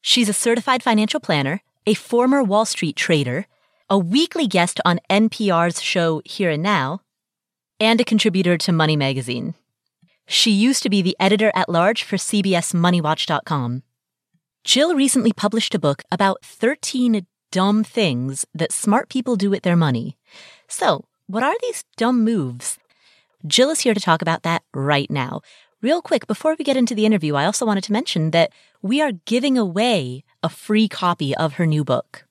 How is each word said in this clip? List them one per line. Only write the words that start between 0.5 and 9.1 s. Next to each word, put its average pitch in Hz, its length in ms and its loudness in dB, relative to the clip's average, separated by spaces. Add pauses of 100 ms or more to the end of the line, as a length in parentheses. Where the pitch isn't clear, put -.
financial 220 340 2
planner, 147 420 -2 (260)
a 214 80 4
former 254 460 2
Wall 208 240 2
Street 160 300 -4
trader, 143 520 -2 (440)
a 196 80 2
weekly 262 480 0
guest 180 380 0
on 175 160 2 (100)
N 214 180 4
P 208 220 -2
R's 170 320 0
show 165 420 0
Here 180 260 -4
and 151 120 -2
Now, 175 380 -2 (800)
and 226 200 4
a 247 40 4
contributor 190 540 2
to - 120 -2
Money 156 260 2
Magazine. 131 580 -2 (760)